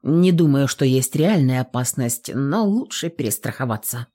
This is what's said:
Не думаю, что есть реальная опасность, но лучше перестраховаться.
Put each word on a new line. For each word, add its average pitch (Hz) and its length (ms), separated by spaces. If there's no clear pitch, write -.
Не 175 320
думаю, 143 340
что - 160
есть 131 320
реальная 147 460
опасность, 123 720
но 147 320
лучше 202 440
перестраховаться. 117 1040